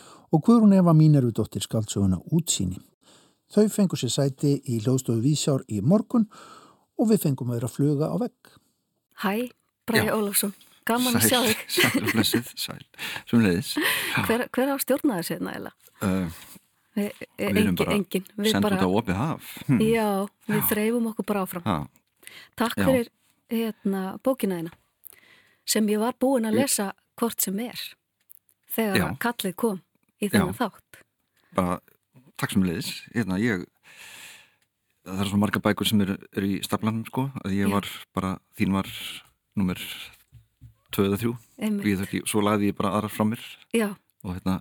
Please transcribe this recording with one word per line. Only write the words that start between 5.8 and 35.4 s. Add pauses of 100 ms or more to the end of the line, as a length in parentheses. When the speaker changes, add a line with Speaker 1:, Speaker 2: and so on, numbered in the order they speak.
Speaker 1:
og
við
fengum
að
vera
að
fluga
á
vegg. (640)
Speaker 2:
Hæ, (560)
Bragi
Speaker 3:
Já.
Speaker 2:
Ólafsson. (300)
Gaman
að
Speaker 3:
Sæl,
Speaker 2:
sjá
þig.
Speaker 3:
sæl
og
blessuð,
sæl. (420)
Sömuleiðis. (560)
Speaker 2:
Hver,
hver
á
að
stjórna
þessu
hérna
eiginlega? (240)
Speaker 3:
Eh, (540)
Speaker 2:
Eh, (240)
Speaker 3:
við
erum
Speaker 2:
engin,
Speaker 3:
bara
Speaker 2:
engin. (140)
Við
Speaker 3:
sendum
Speaker 2:
bara
Speaker 3:
þetta
á
opið
haf. (160)
Hmm.
Speaker 2:
Já, (380)
við
Speaker 3:
Já.
Speaker 2:
þreifum
okkur
bara
áfram.
Speaker 3:
Já. (680)
Speaker 2:
Takk
Speaker 3:
Já.
Speaker 2:
fyrir, (420)
hérna, (200)
bókina
þína, (920)
sem
ég
var
búin
að
Speaker 3:
Ég
Speaker 2:
lesa (300)
hvort
sem
er, (920)
þegar
Speaker 3:
Já.
Speaker 2:
að
kallið
kom (400)
í
Speaker 3:
Já.
Speaker 2:
þennan
þátt. (500)
Speaker 3:
Bara, (580)
takk
sömuleiðis. (180)
Hérna,
ég, (1400)
það
eru
svo
margar